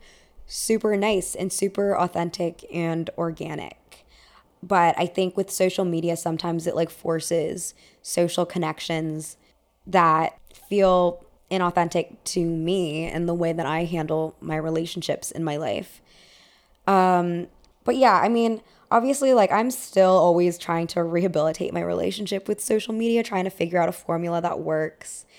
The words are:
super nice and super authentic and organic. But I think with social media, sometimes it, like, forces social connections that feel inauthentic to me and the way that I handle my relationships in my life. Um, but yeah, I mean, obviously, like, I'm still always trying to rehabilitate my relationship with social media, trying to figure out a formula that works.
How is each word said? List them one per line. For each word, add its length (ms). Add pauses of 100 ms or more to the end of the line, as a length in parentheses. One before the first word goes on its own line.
(500)
super 460
nice 380
and 180
super 420
authentic 800
and 460
organic. 880 (560)
But 360
I 60
think 320
with 140
social 340
media, 320
sometimes 500
it, 80
like, 140
forces 840 (260)
social 460
connections 920 (500)
that 520 (300)
feel 560 (260)
inauthentic 720
to 200
me 600
and 240
the 60
way 180
that 140
I 180
handle 560
my 160
relationships 720
in 140
my 140
life. 420 (840)
Um, 640 (360)
but 120
yeah, 180
I 160
mean, 320 (280)
obviously, 440
like, 180
I'm 180
still 460
always 400
trying 320
to 140
rehabilitate 720
my 80
relationship 640
with 120
social 340
media, 280
trying 220
to 60
figure 300
out 100
a 20
formula 480
that 200
works. 640 (120)